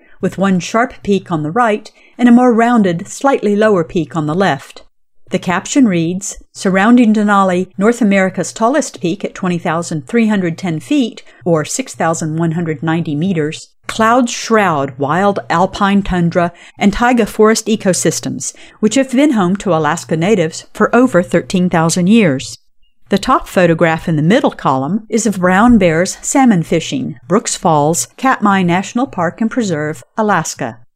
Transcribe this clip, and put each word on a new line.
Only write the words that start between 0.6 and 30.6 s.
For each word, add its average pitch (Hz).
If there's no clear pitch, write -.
peak 190
on 156
the 147
right 214
and 247
a 240
more 247
rounded, 214
slightly 208
lower 208
peak 165
on 156
the 147
left. 170
The 185
caption 190
reads, 175
"Surrounding 214
Denali, 196
North 233
America's 190
tallest 269
peak 185
at 190
twenty 175
thousand 165
three 226
hundred 185
ten 160
feet, 269
or 160
six -
thousand 165
one 165
hundred 160
ninety 160
meters, 156
clouds 233
shroud 156
wild 175
alpine 196
tundra 175
and 202
taiga 240
forest 220
ecosystems, -
which 220
have 269
been 285
home 190
to 180
Alaska 160
natives 170
for -
over 247
thirteen 180
thousand 165
years." 190
The 196
top -
photograph 165
in 165
the 147
middle 233
column 151
is 226
of 196
brown 202
bears 175
salmon 233
fishing, 151
Brooks 170
Falls, 160
Katmai 208
National 190
Park 175
and 226
Preserve, 156
Alaska. 165